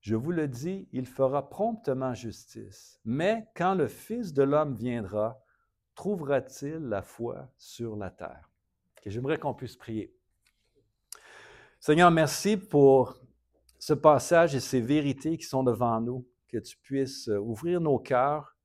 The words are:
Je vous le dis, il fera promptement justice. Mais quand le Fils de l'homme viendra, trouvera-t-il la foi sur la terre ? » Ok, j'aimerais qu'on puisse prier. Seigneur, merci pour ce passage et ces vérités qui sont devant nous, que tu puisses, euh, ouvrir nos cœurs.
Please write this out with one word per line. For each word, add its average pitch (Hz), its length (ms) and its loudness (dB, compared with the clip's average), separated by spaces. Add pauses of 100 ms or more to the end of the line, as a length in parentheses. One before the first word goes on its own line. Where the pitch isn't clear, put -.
Je 104 80 -2
vous 123 160 -2
le 160 160 -2
dis, 156 460 -8
il 127 120 -4
fera 135 440 -2
promptement 135 640 -4
justice. - 880 -16
Mais 185 520 -2
quand 185 180 0
le 151 140 0
Fils 214 440 -8
de 139 120 4
l'homme 143 320 0
viendra, 110 680 -4 (540)
trouvera-t-il 143 800 -4
la 110 240 -4
foi - 540 -10
sur 113 400 -10
la 98 160 -8
terre ? » 76 360 -16 (440)
Ok, - 140 -20
j'aimerais 123 300 -4
qu'on 147 160 -6
puisse - 240 -12
prier. - 400 -10 (1600)
Seigneur, 170 320 6
merci 165 440 2
pour 135 600 6 (600)
ce - 140 0
passage 156 600 6
et 127 60 0
ces 127 200 0
vérités 143 580 0
qui - 80 -14
sont 131 180 -2
devant 117 360 2
nous, 123 240 -6 (220)
que 120 120 -6
tu - 180 -12
puisses, 135 520 -6
euh, 104 120 0
ouvrir 120 400 -4
nos 147 180 2
cœurs. 139 680 0